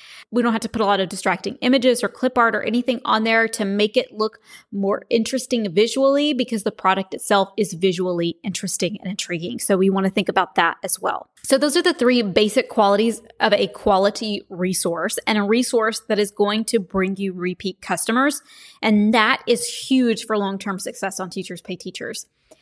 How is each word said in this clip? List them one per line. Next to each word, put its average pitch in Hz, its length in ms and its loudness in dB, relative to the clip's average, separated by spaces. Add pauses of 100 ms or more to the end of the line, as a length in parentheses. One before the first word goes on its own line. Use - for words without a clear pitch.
(300)
we 233 140 0
don't 233 80 2
have 220 100 0
to 220 80 -4
put 220 140 -2
a - 20 2
lot 196 140 4
of 185 100 -2
distracting 196 520 -4
images 247 420 4
or 202 60 0
clip 254 280 -4
art 233 160 4
or 214 80 -2
anything 240 420 -2
on 220 200 2
there 226 240 2
to 220 180 -4
make 208 320 0
it - 140 0
look 214 280 -4 (320)
more 202 380 -2
interesting 226 640 0
visually 269 640 2
because 226 260 -2
the 202 100 -2
product 190 440 -2
itself 196 420 2
is 202 160 -2
visually 175 680 0
interesting 196 580 -6
and 185 80 -8
intriguing. 175 480 -8
So 196 200 0
we 196 120 4
want 190 160 2
to 190 60 0
think 190 180 0
about - 260 0
that 170 280 2
as - 160 -4
well. - 320 -6 (120)
So 269 140 4
those 294 180 0
are 359 60 4
the 349 140 2
three 247 260 2
basic 214 480 2
qualities 214 500 2 (200)
of 180 140 2
a 202 120 2
quality 202 800 0
resource 180 800 -4
and 214 140 2
a 202 40 2
resource 226 640 0
that 208 120 0
is 202 100 0
going 208 360 0
to 233 140 0
bring 190 380 -2
you 196 160 -4
repeat 180 480 -6
customers. 254 600 -2 (400)
And 214 320 4
that 226 320 2
is 240 200 2
huge 247 600 0
for 214 100 0
long-term 196 400 -4
success - 420 -8
on 185 120 -8
Teachers 180 320 -10
Pay 185 140 -8
Teachers. - 500 -12 (340)